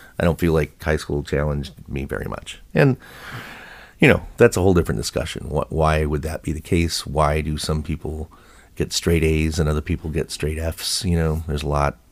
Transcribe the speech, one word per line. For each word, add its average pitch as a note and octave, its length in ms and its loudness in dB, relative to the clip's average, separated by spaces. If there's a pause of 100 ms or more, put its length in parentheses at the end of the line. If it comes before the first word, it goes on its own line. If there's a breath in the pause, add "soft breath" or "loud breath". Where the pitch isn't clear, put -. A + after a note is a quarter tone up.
(200 loud breath)
I - 60 0
don't E2 140 2
feel E2+ 140 4
like D2+ 280 0
high D#2 160 2
school D2 260 -4
challenged C#2+ 500 -2 (140)
me C#2 180 -4
very - 200 -6
much. - 360 -12 (120)
And, C#3 240 4 (1000 loud breath)
you E3 80 8
know, F2 180 4 (120)
that's A#2+ 200 6
a F#2 40 2
whole F#2+ 120 6
different E2 260 2
discussion. - 460 -6
Wh-, D2 260 -4
why D#2 340 2
would D2 180 -2
that D#2 200 -8
be - 80 -4
the D2+ 100 -6
case? - 440 0
Why D2+ 360 2
do D2+ 160 -4
some D#2 260 -2
people D#2 480 -8 (440 soft breath)
get - 160 -2
straight E2+ 320 2
A's D#2+ 360 2
and D2+ 100 2
other D2+ 120 0
people D#2+ 280 -4
get D2+ 220 -4
straight D#2 260 -4
F's? - 480 -4
You F2 100 2
know, D#2+ 320 0
there's D2+ 160 -2
a D2 40 -4
lot C#2+ 300 0 (140)